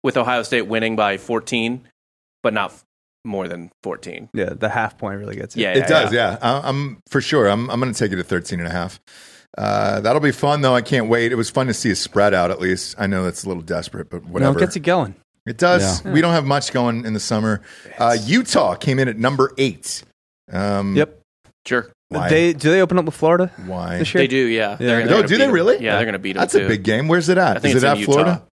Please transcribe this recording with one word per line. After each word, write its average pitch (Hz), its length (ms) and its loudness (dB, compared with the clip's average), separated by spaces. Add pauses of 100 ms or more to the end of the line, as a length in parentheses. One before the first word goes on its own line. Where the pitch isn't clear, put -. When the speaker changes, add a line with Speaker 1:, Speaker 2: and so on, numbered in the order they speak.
Speaker 1:
with 135 120 0
Ohio 120 280 0
State 113 240 -2
winning 110 280 -2
by 101 220 2
fourteen, 117 640 -4 (640)
but 113 100 0
not 101 180 -2
f-, - 120 -20 (420)
more 98 240 -6
than 87 220 -12 (120)
fourteen. - 500 -10
Speaker 2:
Yeah, 90 240 -2
the 107 120 -2
half 110 280 -4
point 101 220 -10
really 104 160 -12
gets 104 220 -10
it. - 20 -4
Speaker 1:
Yeah, 98 140 0
Speaker 3:
It - 60 -2
Speaker 1:
yeah, 87 80 -2
Speaker 3:
does, 139 260 2
Speaker 1:
yeah. 113 180 2 (100)
Speaker 3:
yeah. 135 200 0
I, 135 80 -6
I'm 139 300 -6 (100)
for 139 100 0
sure. 123 300 2
I'm, 113 200 0
I'm 120 120 -4
gonna 127 120 -2
take 104 200 -2
it 90 60 -4
at 85 60 -6
thirteen 90 340 -4
and 85 100 -6
a - 20 -8
half. 87 300 -8 (560)
Uh, 104 420 0
that'll 120 220 2
be 143 100 2
fun, 147 300 0
though. 127 140 4
I 120 60 2
can't 120 260 -2
wait. 117 240 2
It 127 40 -2
was 113 140 -2
fun 131 180 -2
to 113 60 -2
see - 160 -2
a 92 60 0
spread 101 400 2
out, 87 160 2
at 85 100 -6
least. 92 380 -2
I 101 80 -2
know 95 160 -2
that's 87 200 -6
a 95 40 -8
little 87 160 -6
desperate, 85 460 -8
but 87 160 -12
Speaker 2:
No, - 60 -16
Speaker 3:
whatever. 135 280 0
Speaker 2:
it - 20 4
gets 180 140 0
you 170 60 -6
going. 147 340 0 (320)
Speaker 3:
It 117 100 -10
does. 180 480 2
Speaker 4:
Yeah. 190 60 -4
Speaker 3:
We 151 100 4
don't 170 120 2
have 151 120 0
much 139 260 -2
going 120 320 0
in 110 100 -6
the 107 60 -2
summer. 107 420 -2 (360)
Uh, 120 260 2
Utah 147 520 2
came 135 240 0
in 131 80 2
at 110 100 -4
number 131 400 2
eight. 127 460 -4 (480)
Um, 98 440 -2
Speaker 2:
Yep. - 240 0 (480)
Speaker 1:
Sure. 123 220 -2 (200)
Speaker 3:
Why? 90 200 -2
Speaker 2:
They, 165 240 4
do 151 160 0
they 185 120 6
open 180 180 2
up 160 60 0
with 160 100 -6
Florida 175 360 2 (140)
Speaker 3:
Why? 87 320 -6
Speaker 2:
this 160 160 -2
year? 185 100 4
Speaker 1:
They 135 40 2
do, 131 100 0
yeah. 113 340 0
Speaker 2:
Yeah. 104 60 -8
Speaker 1:
They're, 117 240 0
Speaker 3:
Oh, 113 60 -2
Speaker 1:
they're - 0 -
Speaker 3:
do - 20 0
Speaker 1:
gonna 196 180 4
Speaker 3:
they 196 100 2
Speaker 1:
beat 269 80 4
'em. 269 60 2
Speaker 3:
really? 208 320 4
Speaker 1:
Yeah, 107 140 0
they're 113 80 2
gonna 98 140 -4
beat 95 160 -6
'em, - 60 0
Speaker 3:
That's 175 140 0
a - 40 6
Speaker 1:
too. 95 80 2
Speaker 3:
big 107 160 0
game. 113 240 0
Where's 165 220 2
it 185 100 4
at? 147 180 2
Speaker 1:
I - 20 -4
think 135 160 2
Speaker 3:
Is - 20 6
Speaker 1:
it's 123 60 4
Speaker 3:
it 139 40 4
Speaker 1:
in 143 60 4
Speaker 3:
at 131 60 0
Speaker 1:
Utah. 104 120 0
Speaker 3:
Florida? 170 320 2 (160)